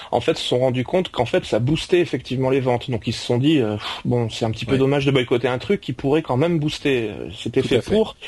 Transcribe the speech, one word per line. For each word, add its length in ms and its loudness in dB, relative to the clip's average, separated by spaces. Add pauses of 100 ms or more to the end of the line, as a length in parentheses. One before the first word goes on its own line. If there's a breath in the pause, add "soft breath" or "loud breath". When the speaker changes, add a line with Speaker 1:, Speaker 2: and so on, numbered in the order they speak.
(120 loud breath)
Speaker 1:
en 100 2
fait, 160 0
se 60 -6
sont 160 0
rendus 240 2
compte 260 -2
qu'en 160 -2
fait, 180 0
ça 140 0
boostait 440 2
effectivement 500 -2
les 80 4
ventes. 320 0
Donc, 160 -4
ils 60 0
se 120 -8
sont 140 2
dit, 200 4
euh, 180 0
pff, 280 -8
bon, 240 0
c'est 160 -4
un 60 0
petit 140 -8
peu 80 -2
Speaker 2:
Ouais. 40 4
Speaker 1:
dommage 300 2
de 40 4
boycotter 360 2
un 100 0
truc 240 -2
qui 120 -6
pourrait 280 0
quand 160 -2
même 220 2
booster. 500 -2
Euh, 220 -10
c'était 320 -2
Speaker 2:
Tout 60 -4
Speaker 1:
fait 80 4
Speaker 2:
à 40 0
fait. 100 -8
Speaker 1:
pour, 240 2 (120)